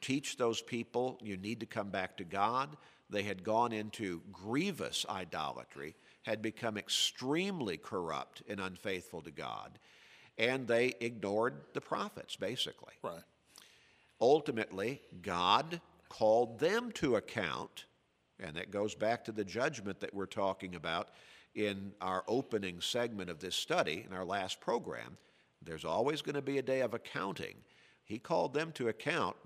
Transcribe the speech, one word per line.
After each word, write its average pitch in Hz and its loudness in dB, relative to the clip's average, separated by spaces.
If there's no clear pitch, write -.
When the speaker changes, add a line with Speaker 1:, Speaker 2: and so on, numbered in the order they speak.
Speaker 1:
teach 139 -2
those 117 2
people, 123 -2
"You 104 -6
need 107 -4
to 104 -6
come 101 -4
back 95 -2
to 101 -8
God." 113 2
They 101 0
had 95 -6
gone 113 4
into 107 -4
grievous 113 -2
idolatry, 76 -6
had 110 0
become 110 -2
extremely 143 0
corrupt 80 -4
and 101 -4
unfaithful 92 -4
to 78 -14
God, 58 -8
and 127 2
they 120 4
ignored 117 0
the 135 -4
prophets, - -6
basically. - -4
Speaker 2:
Right. 87 -8
Speaker 1:
Ultimately, 123 4
God 101 6
called 117 6
them 220 2
to 131 4
account, 90 -2
and 80 -8
that 92 -6
goes 104 0
back 113 2
to 113 -4
the 107 -2
judgment 104 -2
that - -6
we're 98 -4
talking 95 0
about 82 -2
in 98 0
our 92 0
opening 101 0
segment 101 0
of 82 -8
this 90 -4
study, 80 0
in 92 -12
our 92 -4
last 92 -2
program. 76 -4
There's 78 -8
always 123 2
gonna 143 -4
be 139 -2
a 135 2
day 131 0
of 117 0
accounting. - -6
He 110 -6
called 165 0
them 160 0
to 120 0
account. 131 0